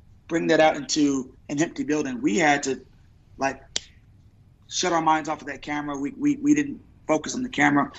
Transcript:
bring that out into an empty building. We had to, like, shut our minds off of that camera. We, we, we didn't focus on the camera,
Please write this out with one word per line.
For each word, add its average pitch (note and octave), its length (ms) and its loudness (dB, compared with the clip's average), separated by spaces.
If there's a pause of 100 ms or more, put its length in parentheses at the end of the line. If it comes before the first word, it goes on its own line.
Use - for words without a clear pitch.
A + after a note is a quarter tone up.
(280)
bring E3+ 200 -2
that D#3 120 6
out D#3 160 6
into C#3 580 0 (140)
an D3+ 140 -2
empty E3 200 -4
building. C3+ 380 -4
We F#3 160 0
had D3 280 4
to, C3 200 -4 (540)
like, C3 240 -4 (1040)
shut F3 240 -2
our E3 80 2
minds D#3 300 2
off D3 100 -6
of B2+ 60 -18
that C3+ 160 -12
camera. D3 340 -6
We, C#3 140 -6
we, C#3 260 0
we D3 180 4
didn't C#3+ 280 -2 (240)
focus D#3 280 0
on C3 80 -6
the B2 60 -4
camera, C#3+ 500 2